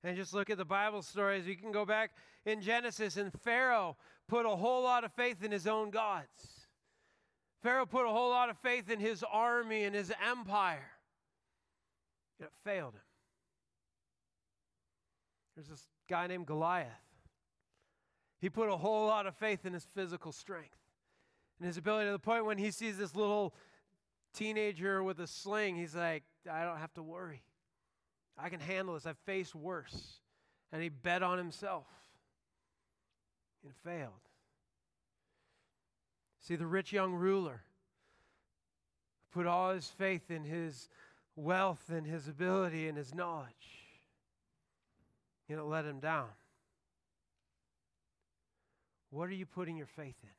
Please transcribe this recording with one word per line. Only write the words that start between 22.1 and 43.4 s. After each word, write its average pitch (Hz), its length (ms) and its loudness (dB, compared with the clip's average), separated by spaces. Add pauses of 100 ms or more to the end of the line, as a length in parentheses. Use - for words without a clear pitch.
the 196 60 0
point 226 260 2
when 214 140 0
he 208 140 2
sees 214 240 -4
this 185 180 -4
little 208 400 2 (800)
teenager 202 720 0
with 185 160 -2
a 170 60 -6
sling, 202 500 0
he's 170 180 -4
like, 165 300 0 (260)
"I 160 140 -2
don't 170 140 -4
have 160 160 -8
to 170 80 -12
worry. 160 420 -12 (920)
I 156 120 -8
can 175 100 -8
handle 185 360 -4
this. 160 120 -8
I've 160 120 -8
faced 190 360 -4
worse." 160 680 -10 (520)
And 160 100 -4
he 170 60 -4
bet 175 340 0
on 180 160 2
himself 175 480 -6 (1800)
and 139 140 -20
failed. 139 540 -10 (2000)
See, 170 160 -4
the 165 100 -2
rich 190 260 0
young 190 200 2
ruler 180 500 2 (1700)
put 175 160 -2
all 185 260 2
his 185 180 -4
faith 190 400 -2
in 160 140 -6
his 156 440 -6 (480)
wealth 180 540 0
and 165 160 -2
his 151 200 -6
ability 160 640 0
and 147 100 -4
his 139 160 -8
knowledge, 165 880 -8 (1500)